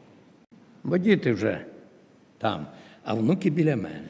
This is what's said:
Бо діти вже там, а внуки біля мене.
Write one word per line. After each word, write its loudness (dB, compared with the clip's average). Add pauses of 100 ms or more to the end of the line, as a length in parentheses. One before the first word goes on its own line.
(840)
Бо 0
діти 4
вже -2 (760)
там, -4 (380)
а -4
внуки 2
біля 2
мене. -8